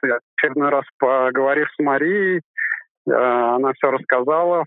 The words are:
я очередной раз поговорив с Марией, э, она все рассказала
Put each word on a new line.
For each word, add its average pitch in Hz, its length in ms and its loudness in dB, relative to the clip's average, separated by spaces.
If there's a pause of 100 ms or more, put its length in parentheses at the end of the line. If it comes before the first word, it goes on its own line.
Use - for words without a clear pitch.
я 120 160 0 (180)
очередной 143 320 0
раз 139 140 0 (140)
поговорив 135 760 0
с - 80 -20
Марией, 170 600 0
э, - 760 -6
она 123 600 0
все 135 180 0
рассказала 156 760 0